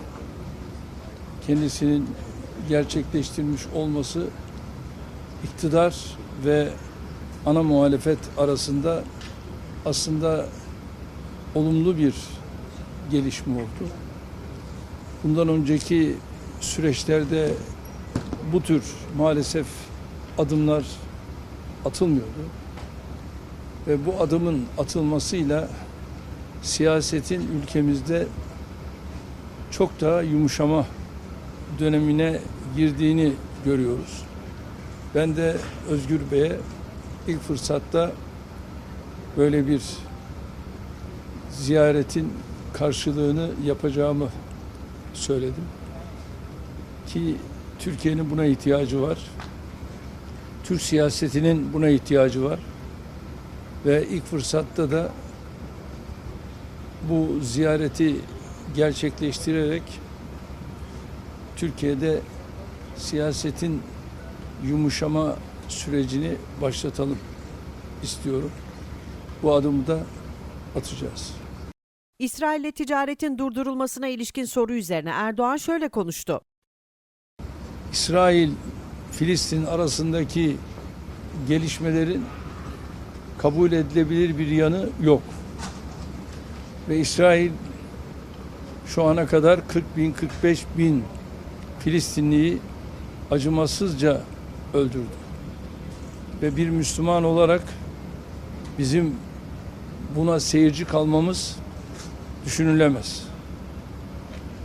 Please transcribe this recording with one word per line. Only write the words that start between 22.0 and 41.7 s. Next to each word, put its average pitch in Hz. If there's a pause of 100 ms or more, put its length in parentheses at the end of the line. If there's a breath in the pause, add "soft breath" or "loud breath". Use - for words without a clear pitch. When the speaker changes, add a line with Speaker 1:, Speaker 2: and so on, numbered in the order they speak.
Speaker 1:
Ve 147
bu 185
adımın 160 (120)
atılmasıyla 151 (920)
siyasetin 160 (140)
ülkemizde 143 (1400)
çok -
daha 165
yumuşama 151 (920)
dönemine 151 (360)
girdiğini 156 (340)
görüyoruz. 127 (920)
Ben 156
de 165 (340)
Özgür 147 (120)
Bey'e 156 (720)
ilk 156
fırsatta 156 (1300)
böyle 147
bir 143 (1700)
ziyaretin 151 (400)